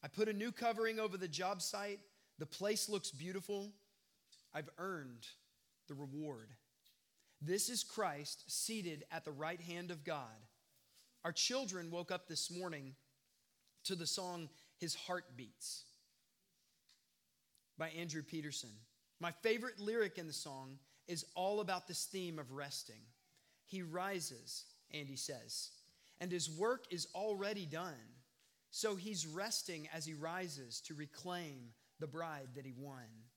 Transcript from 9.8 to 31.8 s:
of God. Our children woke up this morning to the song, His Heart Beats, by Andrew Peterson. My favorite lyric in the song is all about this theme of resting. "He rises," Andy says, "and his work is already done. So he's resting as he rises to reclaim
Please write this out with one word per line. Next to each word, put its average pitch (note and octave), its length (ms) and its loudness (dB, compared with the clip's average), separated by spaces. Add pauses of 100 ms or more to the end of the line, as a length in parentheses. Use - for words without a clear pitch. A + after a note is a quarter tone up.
of D#3 140 -4
God. A#2+ 420 -2 (800)
Our E3+ 80 2
children F#3+ 580 4
woke F3 200 0
up F3+ 180 0
this - 220 0
morning D#3+ 460 -2 (880)
to G3 100 2
the E3+ 120 0
song, F3 440 0 (260)
His E3 180 0
Heart F3+ 420 -2
Beats, - 480 -8 (1900)
by D#3+ 140 -2
Andrew D#3 320 -2
Peterson. C#3+ 560 -4 (400)
My E3+ 140 2
favorite A3+ 460 4
lyric G#3 400 4
in E3+ 80 -2
the D#3 60 -4
song C3+ 460 -4 (280)
is E3+ 180 -2 (100)
all G3 260 6
about F#3 260 2
this - 200 0
theme F3 320 -2
of C3 140 -4
resting. C3 540 -6 (600)
"He F#3+ 160 -2
rises," E3+ 840 -2 (240)
Andy C#3 260 -4
says, A#2 560 -4 (460)
"and F3+ 140 0
his D#3+ 180 2
work A3 400 4
is F3 240 0
already G3+ 520 2
done. C3+ 560 -4 (480)
So G#3+ 260 4
he's F#3 300 0
resting E3 640 0
as D#3 160 -4
he D#3+ 100 -4
rises D3+ 680 -2
to - 120 -6
reclaim D3 800 -4 (240)